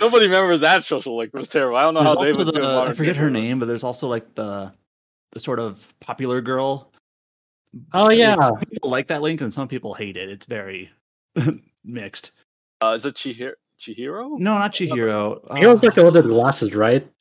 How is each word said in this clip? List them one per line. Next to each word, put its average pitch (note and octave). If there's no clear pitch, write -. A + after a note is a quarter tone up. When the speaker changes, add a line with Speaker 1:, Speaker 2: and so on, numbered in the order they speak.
Speaker 1:
Nobody A3+
remembers F#3
that E3
social B2
link. A#2
It -
was -
terrible. C3
I C#3
don't D#3+
know D#3+
Speaker 2:
There's D3+
Speaker 1:
how D3
they -
Speaker 2:
also D3
Speaker 1:
would D#3+
do D3+
a -
Speaker 2:
the, C3+
I C3
Speaker 1:
modern B2+
Speaker 2:
forget D#3
her D3+
Speaker 1:
take -
on B2
it. A2
Speaker 2:
name, B2
but A#2+
there's A#2
also, B2
like, A2+
the, G2+
the A#2
sort B2
of A2
popular B2+
girl. C3
Speaker 3:
Oh, F#3+
Speaker 2:
Like, A3+
Speaker 3:
yeah. A3
Speaker 2:
some A2+
people -
like C3
that D3+
link D#3+
and A#2
some C3+
people A#2+
hate G2
it. F#2+
It's G2
very F#2+
<laughs> E3+
mixed. A2
Speaker 1:
Uh, A2
is A2+
it C3+
Chihiro? B2
Chihiro? E3
Speaker 2:
No, G3+
not G3+
Chihiro. A2+
Speaker 3:
He F3
was, A#3
like, A3+
Speaker 2:
Uh, -
Speaker 3:
the F3
one E3+
with E3+
the A#2
glasses, A#2
right? A2+